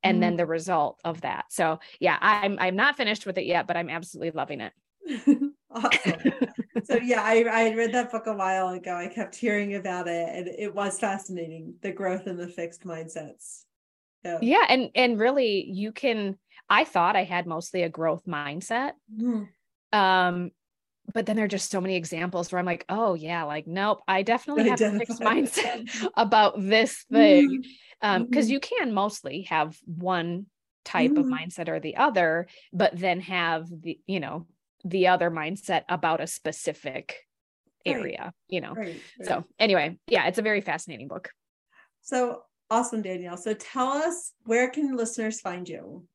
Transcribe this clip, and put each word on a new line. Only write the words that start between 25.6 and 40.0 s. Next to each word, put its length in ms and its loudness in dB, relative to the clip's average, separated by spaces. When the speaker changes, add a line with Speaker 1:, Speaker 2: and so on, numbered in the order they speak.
Speaker 1:
mindset 500 -4
<laughs> 40 -2
about 400 6
this 540 2
thing." 400 10
Speaker 2:
Mm-hmm. 580 -6
Speaker 1:
Um, 220 2
'cause 140 4
Speaker 2:
Mm-hmm. 80 2
Speaker 1:
you 80 2
can 340 -2
mostly 480 -4
have 420 -2
one 640 -4
type 320 2
of 100 2
Speaker 2:
Mm-hmm. 80 0
Speaker 1:
mindset 340 -8
or 120 -4
the 160 -8
other, 500 2
but 240 2
then 240 0
have 480 -2
the, 380 -12
you 140 -2
know, 260 -8
the 240 4
other 220 4
mindset 580 -2
about 320 0
a 80 -6
specific 960 -8
Speaker 2:
Right. 120 -2
Speaker 1:
area, 360 -8
you 120 -2
know? 140 -10
Speaker 2:
Right, 260 -10
Speaker 1:
So 120 -2
Speaker 2:
right. 80 -6
Speaker 1:
anyway, 480 2